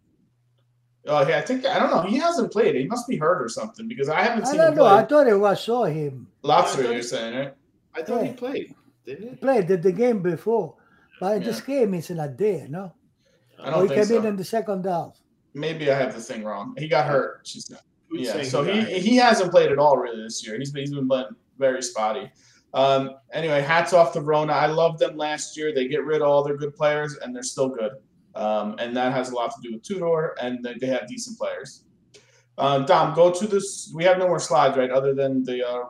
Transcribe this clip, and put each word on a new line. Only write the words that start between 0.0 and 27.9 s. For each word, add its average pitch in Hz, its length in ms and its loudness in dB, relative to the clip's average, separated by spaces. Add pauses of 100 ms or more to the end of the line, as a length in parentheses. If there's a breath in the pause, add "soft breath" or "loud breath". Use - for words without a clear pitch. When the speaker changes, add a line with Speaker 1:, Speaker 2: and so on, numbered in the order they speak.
Speaker 1:
Oh, 143 220 2
yeah, 156 100 2
I - 40 -2
think, 254 240 -2
I 180 120 0
don't 247 120 2
know. 196 120 2
He 202 140 0
hasn't 294 340 0
played. 208 260 2
He 131 100 -2
must 233 200 -6
be - 120 -4
hurt 160 240 2
or 113 60 -6
something 113 380 -10
because 139 220 -4
I 165 140 0
haven't 226 240 0
Speaker 2:
I 262 40 0
Speaker 1:
seen 294 80 0
Speaker 2:
don't 320 120 6
Speaker 1:
him 302 60 2
Speaker 2:
know. 302 80 10
Speaker 1:
play. 208 100 10
Speaker 2:
I 214 100 8
thought 294 240 6
it 208 80 6
was, 196 260 2
saw 233 220 0
him. 143 440 -4 (140)
Speaker 1:
Lazio, 139 60 -4
Speaker 3:
Yeah, 151 80 6
I 180 80 6
thought 151 180 0
Speaker 1:
you're 120 120 0
Speaker 3:
he, 120 80 -4
Speaker 1:
saying, 117 340 -6
right? 139 180 -6 (400)
Speaker 3:
I 160 80 -8
thought 240 200 -2
Speaker 2:
Yeah. - 60 -2
Speaker 3:
he - 40 -10
played, - 420 -8 (300)
didn't 143 180 -12
he? 233 80 -14
Speaker 2:
He 254 60 -18
played 247 320 2
the, 190 80 2
the 180 160 2
game 220 300 2
before, 175 520 -2 (460 soft breath)
but 202 200 0
Speaker 1:
Yeah. 185 60 -4
Speaker 2:
this 226 140 -4
game 254 340 0
is 165 160 -6
not 151 280 -8
there, 185 300 -2
no? 175 240 -10 (720)
Speaker 1:
I 139 60 -8
don't 165 80 2
Speaker 2:
Oh, 185 40 4
he 202 60 6
Speaker 1:
think 208 200 2
Speaker 2:
came 226 80 4
in 220 60 2
Speaker 1:
so. 220 60 -2
Speaker 2:
in 208 80 -2
the 190 80 -6
second 202 400 -4
half. 175 360 -4 (340)
Speaker 1:
Maybe 151 360 -2
I 135 60 4
have 123 180 -2
the 113 60 -14
thing 113 240 -10
wrong. 104 340 -10
He 156 100 -8
got 156 180 2
hurt, 135 380 -2
she - 160 -16
said. - 180 -18 (300)
Speaker 3:
Who's 160 180 -6
Speaker 1:
Yeah, - 80 -2
Speaker 3:
saying 143 160 -4
Speaker 1:
so 143 120 0
Speaker 3:
he 165 60 -2
got 202 80 0 (120)
Speaker 1:
he, - 60 -6
Speaker 3:
hurt? 180 80 -2
Speaker 1:
he 233 140 4
hasn't 220 340 4
played 165 220 6
at 135 60 2
all 143 180 6
really 117 260 -4
this 113 240 -12
year. 110 120 -8
He's 139 120 -6
been, 139 120 -8
he's 143 120 -6
been 135 140 -4
playing 131 200 0 (300)
very 131 240 0
spotty. - 480 -4 (440 soft breath)
Um, 135 380 2 (200)
anyway, 147 300 -2
hats 165 300 0
off 170 220 6
to 165 60 -4
Verona. 151 320 0
I 143 140 2
loved 160 320 0
them 165 180 0
last 151 400 -6
year. 156 180 -4
They 131 140 -2
get 143 160 -2
rid 151 180 -2
of 143 60 2
all 143 140 4
their 143 140 -4
good 143 180 -8
players, 151 440 -2
and 123 160 -12
they're 123 100 -12
still - 240 -2
good. 110 240 -6 (420)